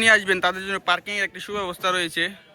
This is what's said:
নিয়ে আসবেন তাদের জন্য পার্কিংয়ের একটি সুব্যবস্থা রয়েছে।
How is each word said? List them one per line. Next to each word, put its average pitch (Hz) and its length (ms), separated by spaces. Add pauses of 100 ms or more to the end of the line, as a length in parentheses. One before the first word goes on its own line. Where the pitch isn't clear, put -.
নিয়ে 226 140
আসবেন 190 280
তাদের 185 220
জন্য 196 120 (100)
পার্কিংয়ের 196 400
একটি 180 180
সুব্যবস্থা 190 500
রয়েছে। 165 280 (300)